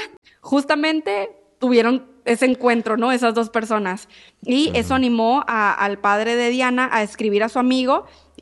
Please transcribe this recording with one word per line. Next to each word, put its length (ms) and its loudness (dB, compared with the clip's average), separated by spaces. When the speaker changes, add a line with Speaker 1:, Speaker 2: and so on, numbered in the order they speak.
Speaker 1:
justamente 880 -2
tuvieron 460 2
ese 200 0
encuentro, 520 0
¿no? 140 0
Esas 220 0
dos 160 -2
personas. 600 -4
Y 260 0
Speaker 2:
Ujú. 80 -2
Speaker 1:
eso 180 0
animó 520 2
a, 260 0
al 260 -2
padre 360 0
de 140 0
Diana 420 0
a 120 2
escribir 400 -2
a 60 -2
su 100 -2
amigo 460 0